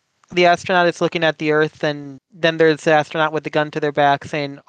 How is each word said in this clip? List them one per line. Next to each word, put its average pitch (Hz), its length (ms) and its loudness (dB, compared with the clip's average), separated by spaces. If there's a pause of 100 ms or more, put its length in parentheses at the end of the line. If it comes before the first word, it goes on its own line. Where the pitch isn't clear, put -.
(300)
the 175 160 2
astronaut 175 400 2
is 165 140 -2
looking 165 240 -2
at 156 140 0
the 156 120 -2
Earth 151 320 -2
and 143 380 -6 (120)
then 165 240 -2
there's 160 280 2
the 165 80 2
astronaut 156 400 0
with 156 100 -4
the 151 80 -10
gun 151 220 -2
to 156 80 -8
their 151 120 -2
back 143 320 2
saying, 143 440 -8